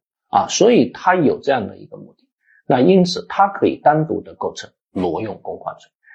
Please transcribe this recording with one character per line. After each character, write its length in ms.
啊， 180
所 240
以 200
他 240
有 240
这 120
样 160
的 100
一 80
个 120
目 200
的， 100
那 140
因 260
此 220
他 200
可 200
以 100
单 300
独 140
的 120
构 200
成 180
挪 300
用 200
公 180
款 180
罪 140